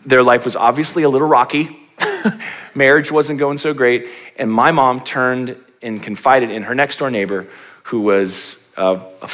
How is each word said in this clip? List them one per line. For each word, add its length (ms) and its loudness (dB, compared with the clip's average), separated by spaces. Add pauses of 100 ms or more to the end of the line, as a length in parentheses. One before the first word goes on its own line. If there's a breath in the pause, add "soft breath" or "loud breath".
Their 180 6
life 220 4
was 100 -4
obviously 500 0
a 40 4
little 200 2
rocky. 500 0 (200)
<laughs> 760 -6
Marriage 360 4
wasn't 280 0
going 200 -2
so 140 -2
great. 360 0 (280 loud breath)
And 160 -4
my 180 4
mom 300 2
turned 560 -4 (240)
and 220 -8
confided 480 0
in 140 -8
her 100 -6
next-door 360 -2
neighbor 380 -4 (360 loud breath)
who 180 -4
was 760 -2
a, 240 -2 (220)
a, 120 -14